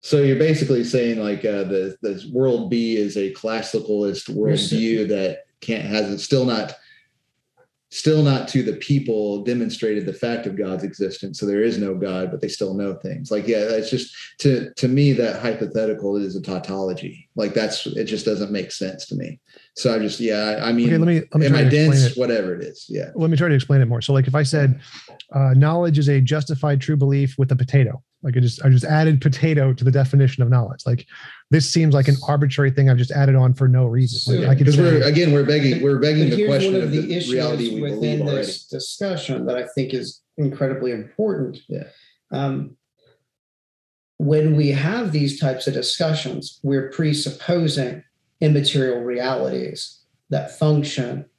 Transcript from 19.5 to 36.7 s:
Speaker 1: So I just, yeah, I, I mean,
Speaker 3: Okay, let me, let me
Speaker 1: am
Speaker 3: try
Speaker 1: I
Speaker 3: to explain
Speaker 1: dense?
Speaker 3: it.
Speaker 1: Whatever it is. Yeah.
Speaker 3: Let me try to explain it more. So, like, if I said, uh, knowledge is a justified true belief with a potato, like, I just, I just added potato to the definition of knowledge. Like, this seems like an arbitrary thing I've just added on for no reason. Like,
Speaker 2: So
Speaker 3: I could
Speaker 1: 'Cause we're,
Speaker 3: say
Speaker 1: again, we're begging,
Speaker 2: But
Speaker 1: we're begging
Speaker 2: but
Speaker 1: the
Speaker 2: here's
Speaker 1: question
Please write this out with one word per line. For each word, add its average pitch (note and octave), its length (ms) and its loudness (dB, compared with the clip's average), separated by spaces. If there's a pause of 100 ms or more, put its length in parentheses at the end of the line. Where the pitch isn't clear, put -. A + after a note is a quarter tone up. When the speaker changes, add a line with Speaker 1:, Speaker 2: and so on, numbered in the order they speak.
Speaker 1:
So A#2+ 180 0
I A2 60 0
just, G#2 200 -4
yeah, G#2+ 440 -2
I, A2+ 60 -2
I A#2 40 2
mean, A#2 140 2
Speaker 3:
Okay, E3 100 4
let E3 100 4
me, E3 140 2 (120)
let - 60 0
me D3+ 80 4
Speaker 1:
am C#3 60 6
Speaker 3:
try C#3+ 60 4
Speaker 1:
I C#3+ 40 4
Speaker 3:
to C3+ 40 6
explain D3 240 4
Speaker 1:
dense? C3+ 200 6
Speaker 3:
it. A#2+ 60 -8
Speaker 1:
Whatever A2 380 0
it F2+ 80 -10
is. - 240 -16
Yeah. - 280 -8
Speaker 3:
Let E3 140 0
me E3 80 2
try E3+ 120 2
to D3 60 4
explain C3+ 260 4
it A#2+ 60 4
more. A#2 140 -2
So, C#3 120 0
like, C3+ 140 4
if C3 80 0
I D3+ 80 4
said, C#3 360 2 (540)
uh, C3+ 220 2
knowledge D#3+ 440 4
is C#3 80 2
a C#3 140 4
justified C#3+ 600 0
true D3+ 160 -2
belief C#3 400 0
with C3+ 140 0
a C3+ 40 2
potato, B2+ 460 2 (220)
like, B2+ 120 -2
I B2+ 40 2
just, A#2+ 260 0
I C#3 40 6
just B2+ 140 6
added D#3 380 4
potato C#3+ 520 2
to B2+ 100 -4
the C3 80 4
definition C3+ 500 4
of A#2 80 2
knowledge. B2 380 0
Like, B2 180 -2 (460)
this D3 200 4
seems D#3+ 220 4
like C3+ 140 4
an C#3+ 80 4 (120)
arbitrary C#3+ 440 2
thing C3+ 180 4
I've B2+ 80 6
just B2 140 0
added C#3 240 4
on B2+ 180 6
for C3 140 2
no B2+ 180 6
reason. A#2+ 480 0
Like, B2 120 0
Speaker 2:
So C3 40 2
Speaker 3:
I C3+ 60 8
could C#3+ 100 4
Speaker 1:
'Cause C#3+ 120 6
we're, D#3+ 260 6
Speaker 3:
say C#3+ 60 4
Speaker 1:
again, D#3+ 220 4
we're C#3+ 140 4
begging, C#3+ 280 2
Speaker 2:
But - 100 -2
Speaker 1:
we're C#3 160 2
begging D3+ 240 2
Speaker 2:
but D3 80 2
Speaker 1:
the E3 60 0
Speaker 2:
here's G#3 120 0
Speaker 1:
question F#3+ 240 2